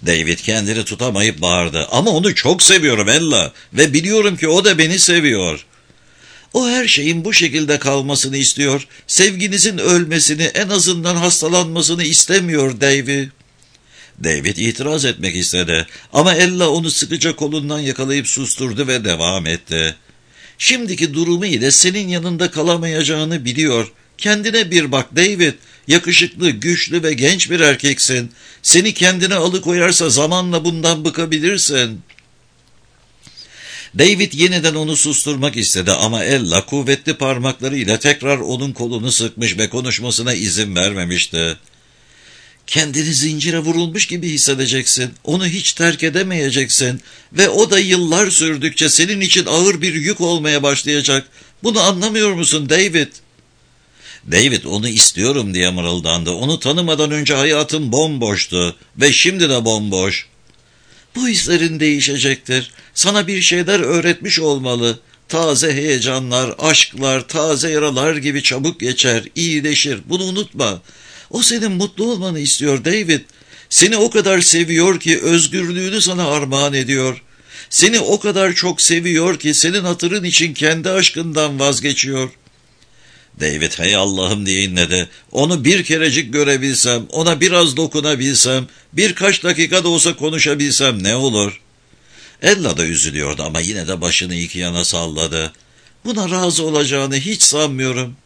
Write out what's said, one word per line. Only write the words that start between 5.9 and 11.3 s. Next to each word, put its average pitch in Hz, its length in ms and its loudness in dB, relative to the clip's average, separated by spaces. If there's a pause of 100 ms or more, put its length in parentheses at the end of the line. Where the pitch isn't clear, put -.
"O 247 160 2
her 240 200 0
şeyin 160 360 0
bu 214 100 -2
şekilde 151 440 2
kalmasını 139 580 -2
istiyor. 139 500 0 (200)
Sevginizin 196 720 0
ölmesini, 160 640 2
en 185 260 -2
azından 175 480 0
hastalanmasını 170 880 0